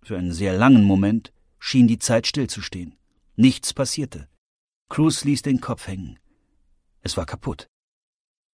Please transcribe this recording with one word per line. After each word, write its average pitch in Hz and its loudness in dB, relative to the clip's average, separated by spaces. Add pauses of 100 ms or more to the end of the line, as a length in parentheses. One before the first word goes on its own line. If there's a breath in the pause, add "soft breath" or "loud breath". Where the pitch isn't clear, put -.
für 101 -10
einen 87 -4
sehr 92 -2
langen 120 8
Moment, 98 2 (280)
schien 127 4
die 113 2
Zeit 113 0
stillzustehen. 95 -8 (400)
Nichts 127 -4
passierte. 127 -8 (600)
Cruz 156 0
ließ 143 0
den 131 0
Kopf - -10
hängen. 92 -12 (840)
Es - -6
war 87 -6
kaputt. - -12 (880)